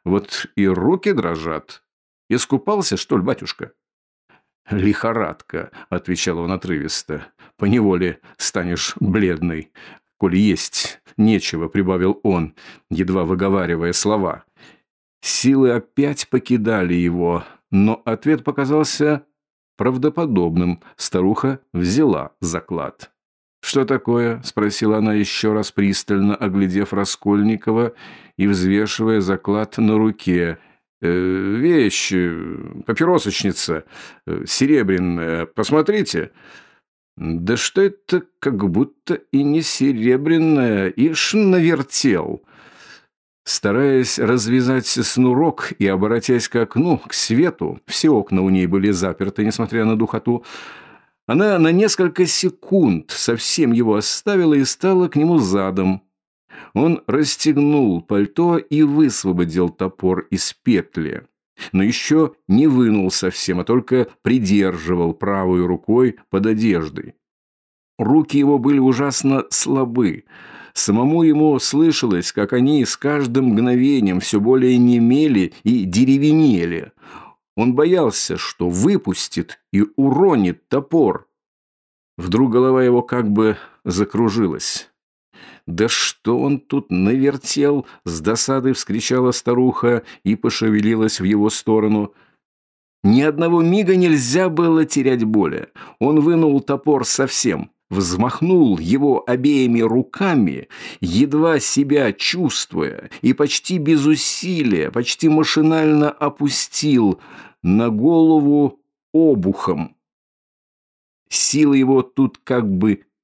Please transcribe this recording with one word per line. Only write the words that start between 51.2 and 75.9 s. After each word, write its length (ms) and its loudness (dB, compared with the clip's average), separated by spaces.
она 300 2
на 120 4
несколько 540 2
секунд 840 0
совсем 600 -2
его 220 2
оставила 640 0
и 80 4
стала 460 0
к 60 -6
нему 220 2
задом. 640 0
Он 320 0
расстегнул 960 0
пальто 560 0
и 240 0
высвободил 880 0
топор 520 -4
из 220 -6
петли, 720 -4
но 120 2
еще 500 0
не 180 4
вынул 460 2
совсем, 480 -4
а 40 -4
только 440 0
придерживал 880 0
правой 540 0
рукой 480 0
под 160 0
одеждой. 640 -2
Руки 400 2
его 180 4
были 220 2
ужасно 720 0
слабы. 720 -2
Самому 480 0
ему 380 4
слышалось, 720 0
как 220 -2
они 320 2
с 120 -6
каждым 520 0
мгновением 720 2
все 200 -2
более 400 4
немели 720 4
и 200 2
деревенели. 1080 2